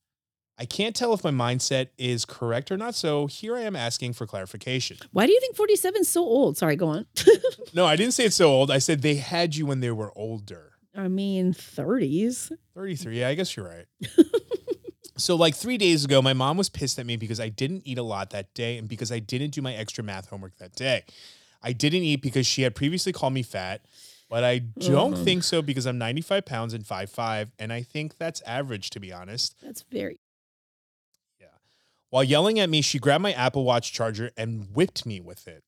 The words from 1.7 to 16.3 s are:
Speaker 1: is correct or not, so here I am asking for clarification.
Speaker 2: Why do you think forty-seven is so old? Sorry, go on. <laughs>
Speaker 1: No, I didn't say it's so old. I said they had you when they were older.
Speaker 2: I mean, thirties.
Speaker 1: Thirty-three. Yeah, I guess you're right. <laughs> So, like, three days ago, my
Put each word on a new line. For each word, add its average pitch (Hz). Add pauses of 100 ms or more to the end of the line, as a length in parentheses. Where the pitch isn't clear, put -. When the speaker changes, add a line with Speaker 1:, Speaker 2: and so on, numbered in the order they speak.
Speaker 1:
is 123
correct 120
or 190
not, 226
so 147
here 214
I 240
am 214
asking 120
for 113
clarification. 107 (140)
Speaker 2:
Why 208
do 349
you 494
think 508
forty-seven 403
is 311
so 339
old? 240
Sorry, 156
go 185
on. 170 (100)
<laughs> -
Speaker 1:
No, 175
I 156
didn't 233
say 254
it's 196
so 175
old. 139
I 139
said 147
they 151
had 170
you 156
when 139
they 123
were 110
older. 104 (200)
Speaker 2:
I 196
mean, 190
thirties. 196 (240)
Speaker 1:
Thirty-three. 170
Yeah, 123
I 139
guess 185
you're 98
right. 85 (300)
<laughs> 339 (880)
So, 180
like, 160
three 247
days 175
ago, 135
my 135